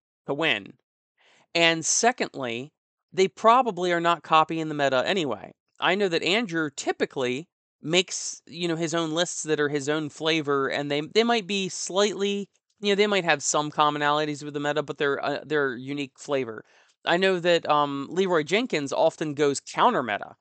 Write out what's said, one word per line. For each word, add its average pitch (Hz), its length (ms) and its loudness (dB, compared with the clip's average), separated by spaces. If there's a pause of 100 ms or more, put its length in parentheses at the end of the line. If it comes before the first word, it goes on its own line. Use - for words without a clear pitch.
(260)
to 143 80 -4
win. 143 380 0 (840)
And 165 300 4
secondly, 139 880 0 (400)
they 185 160 2
probably 220 640 4
are 170 80 2
not 170 240 2
copying 160 440 4
the 151 60 -4
meta 135 320 2
anyway. 135 460 -2 (260)
I 160 160 2
know 202 140 0
that 165 160 0
Andrew 165 500 0
typically 147 720 -4 (360)
makes, - 640 -4
you 175 220 -8
know, 165 80 -2
his 160 180 -4
own 165 180 -2
lists 170 320 -4
that 151 160 -2
are 147 80 0
his 143 200 -4
own 151 200 -2
flavor, 143 600 -2
and 143 220 -4
they, 147 120 -2
they 202 200 0
might 233 240 0
be 190 220 -2
slightly, 202 800 -2 (320)
you 208 100 -2
know, 202 40 2
they 202 120 2
might 196 180 0
have 151 180 2
some 151 280 0
commonalities 147 720 0
with 147 120 -10
the 147 60 -6
meta, 147 220 -2
but 147 160 -8
they're, 143 260 0
uh, 139 220 -2
they're 139 300 0
unique 135 420 -8
flavor. 127 460 -4 (400)
I 160 120 2
know 190 220 2
that, 170 300 2
um, 143 420 2
Leroy 180 320 2
Jenkins 156 500 -2
often 156 420 0
goes 143 260 0
counter 190 420 2
meta. 107 380 -6